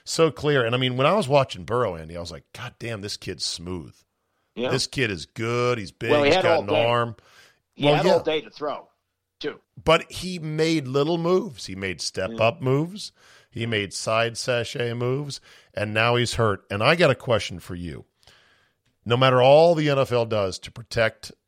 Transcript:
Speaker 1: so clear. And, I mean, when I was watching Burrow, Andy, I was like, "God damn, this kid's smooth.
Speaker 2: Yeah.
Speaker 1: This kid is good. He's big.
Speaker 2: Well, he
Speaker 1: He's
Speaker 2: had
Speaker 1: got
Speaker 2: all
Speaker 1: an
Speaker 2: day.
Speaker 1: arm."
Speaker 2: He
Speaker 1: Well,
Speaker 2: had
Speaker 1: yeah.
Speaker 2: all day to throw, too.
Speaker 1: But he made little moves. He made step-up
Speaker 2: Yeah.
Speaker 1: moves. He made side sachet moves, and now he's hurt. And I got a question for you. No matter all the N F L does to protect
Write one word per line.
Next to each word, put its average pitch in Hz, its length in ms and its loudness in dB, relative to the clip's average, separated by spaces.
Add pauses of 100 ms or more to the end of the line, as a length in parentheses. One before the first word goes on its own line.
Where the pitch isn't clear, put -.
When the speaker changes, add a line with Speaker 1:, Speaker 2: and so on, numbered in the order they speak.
Speaker 1:
so 165 260 2
clear. 139 340 2
And, 113 80 0
I 123 40 2
mean, 127 180 -2
when 131 120 4
I 175 60 4
was 202 140 0
watching 131 380 0
Burrow, 110 320 -2
Andy, 80 180 -12
I 107 40 -8
was 85 120 -10
like, 73 220 -16
"God 117 260 -14
damn, 113 220 -8
this 101 160 -8
kid's - 260 -10
smooth. 85 500 -8 (600)
Speaker 2:
Yeah. 123 160 -4
Speaker 1:
This 131 160 0
kid 123 240 -2
is 80 140 -8
good. 120 520 -2
He's 98 140 -10
big. 117 200 -6
Speaker 2:
Well, 147 120 4
he 143 60 2
Speaker 1:
He's 165 60 4
Speaker 2:
had 185 80 2
Speaker 1:
got 170 120 4
Speaker 2:
all 156 60 2
Speaker 1:
an 101 60 -8
Speaker 2:
day. 117 180 2
Speaker 1:
arm." 120 300 0 (600)
Speaker 2:
He 139 100 -2
Speaker 1:
Well, 147 100 6
Speaker 2:
had 151 100 2
Speaker 1:
yeah. 185 80 6
Speaker 2:
all 165 100 4
day 156 180 -2
to - 80 -18
throw, 135 400 -10 (500)
too. 135 200 -10 (220)
Speaker 1:
But 165 300 2
he 180 260 -8
made 156 500 -2
little 143 300 0
moves. 175 500 -2
He 95 80 -12
made 95 260 -6
step-up 113 580 -2
Speaker 2:
Yeah. 123 60 -8
Speaker 1:
moves. 160 480 -2 (380)
He 113 140 -6
made 104 280 -2
side 113 440 -2
sachet 120 560 -4
moves, 131 460 -4 (340)
and 107 200 -4
now 117 240 2
he's 120 180 0
hurt. 107 340 0
And 101 140 -2
I 147 120 4
got 170 140 4
a 123 60 2
question 104 440 -2
for - 140 -14
you. 85 300 -10 (1000)
No 120 120 2
matter 127 240 6
all 151 340 8
the 151 140 0
N 139 80 2
F 135 140 0
L 120 140 2
does 104 340 -2
to - 120 -18
protect - 600 -2 (160)